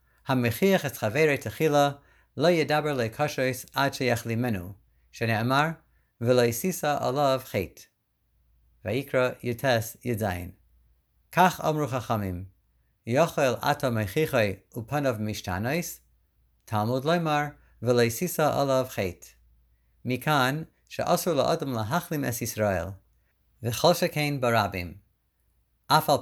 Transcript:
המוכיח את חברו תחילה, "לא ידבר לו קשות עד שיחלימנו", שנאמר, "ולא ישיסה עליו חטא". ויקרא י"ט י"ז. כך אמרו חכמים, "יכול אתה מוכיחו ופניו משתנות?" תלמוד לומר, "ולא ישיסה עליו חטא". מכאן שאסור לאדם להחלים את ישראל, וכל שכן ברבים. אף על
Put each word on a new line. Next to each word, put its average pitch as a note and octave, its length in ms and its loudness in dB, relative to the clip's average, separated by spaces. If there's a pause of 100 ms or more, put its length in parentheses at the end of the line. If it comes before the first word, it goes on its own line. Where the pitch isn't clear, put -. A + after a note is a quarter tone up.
(260)
המוכיח C3+ 600 2
את B2 100 -6
חברו C#3 440 2
תחילה, D3 500 2 (460)
"לא C#3+ 120 2
ידבר D3+ 460 2
לו A#2+ 100 0 (120)
קשות C3+ 580 -2
עד C3+ 200 0
שיחלימנו", A2+ 800 -2 (400)
שנאמר, A#2+ 560 0 (520)
"ולא B2 220 4
ישיסה D3 580 0
עליו C3 440 0
חטא". - 380 -6 (1040)
ויקרא B2+ 460 0 (120)
י"ט A#2+ 220 -4 (400)
י"ז. A2+ 200 -2 (1080)
כך F3 280 4
אמרו D3+ 260 0
חכמים, G#2 580 -4 (640)
"יכול C#3 480 2 (160)
אתה C#3 200 -2
מוכיחו A#2 460 0 (400)
ופניו C3 420 -2
משתנות?" G#2+ 840 -4 (640)
תלמוד A#2 400 -2
לומר, D#3 400 0 (380)
"ולא A#2+ 200 4
ישיסה C#3+ 580 0
עליו C3 280 2
חטא". - 380 -6 (760)
מכאן C3+ 580 0 (260)
שאסור - 460 -2
לאדם C#3 380 0
להחלים C3 520 -4
את B2 180 -4
ישראל, G2+ 440 -2 (760)
וכל A#2+ 320 2
שכן D3 460 -2
ברבים. G2+ 540 0 (920)
אף D3+ 240 4
על C#3 120 4